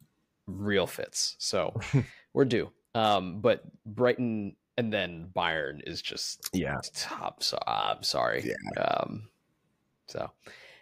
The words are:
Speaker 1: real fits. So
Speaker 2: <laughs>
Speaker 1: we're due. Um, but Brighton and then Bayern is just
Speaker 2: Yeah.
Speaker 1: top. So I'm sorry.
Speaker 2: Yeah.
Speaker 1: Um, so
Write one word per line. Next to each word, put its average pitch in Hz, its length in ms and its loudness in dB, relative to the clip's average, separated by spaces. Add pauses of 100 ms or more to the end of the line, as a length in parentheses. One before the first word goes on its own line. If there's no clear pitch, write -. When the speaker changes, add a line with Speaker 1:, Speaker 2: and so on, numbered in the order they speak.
(460)
Speaker 1:
real 98 400 2
fits. - 520 -4
So - 400 0 (140)
Speaker 2:
<laughs> - 400 0
Speaker 1:
we're 139 120 6
due. 110 260 2 (240)
Um, 101 480 2
but 110 200 4 (220)
Brighton 110 720 2 (220)
and 113 140 0
then 90 420 -2
Bayern 80 520 0
is 82 140 -6
just - 520 -8
Speaker 2:
Yeah. 71 260 0 (160)
Speaker 1:
top. - 480 -6
So - 240 0
I'm 52 360 0
sorry. 60 400 2
Speaker 2:
Yeah. 50 400 -4
Speaker 1:
Um, 50 460 0 (800)
so - 240 -8 (520)